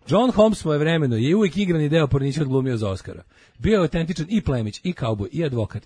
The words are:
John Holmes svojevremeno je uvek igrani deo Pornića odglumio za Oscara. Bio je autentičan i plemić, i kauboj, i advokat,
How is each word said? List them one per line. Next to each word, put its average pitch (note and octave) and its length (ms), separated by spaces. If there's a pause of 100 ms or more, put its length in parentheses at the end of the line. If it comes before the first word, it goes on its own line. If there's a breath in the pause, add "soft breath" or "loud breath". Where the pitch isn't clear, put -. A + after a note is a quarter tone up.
John A3+ 220
Holmes G#3+ 280
svojevremeno D3+ 580
je C3 200
uvek G3+ 200
igrani E3+ 320
deo D#3 180
Pornića C#3 360
odglumio C3 340
za G#2+ 120
Oscara. F#2+ 340 (360 soft breath)
Bio G3+ 140
je G#3+ 60
autentičan E3 500
i G#3+ 120
plemić, A2+ 420
i F3+ 100
kauboj, A2 380
i E3 140
advokat, A#2 420